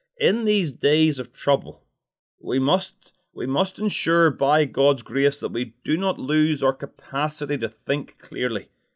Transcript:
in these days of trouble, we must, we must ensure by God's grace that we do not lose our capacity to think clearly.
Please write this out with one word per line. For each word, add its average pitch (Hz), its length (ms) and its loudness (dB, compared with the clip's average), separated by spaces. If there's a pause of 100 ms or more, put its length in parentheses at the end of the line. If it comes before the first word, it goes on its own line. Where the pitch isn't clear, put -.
(180)
in 208 260 2
these 202 280 2
days 151 460 2
of 127 140 -8
trouble, - 520 -2 (580)
we 110 160 0
must, 151 540 -2 (220)
we - 120 -6
must 143 320 -2
ensure 170 520 2
by 143 340 2
God's 135 380 0
grace 139 380 0
that 98 120 -6
we 117 220 -6 (100)
do 151 120 -2
not 190 220 -2
lose 151 440 0
our 135 100 2
capacity 143 840 -6
to 110 100 -2
think - 500 -6
clearly. 117 500 -6 (260)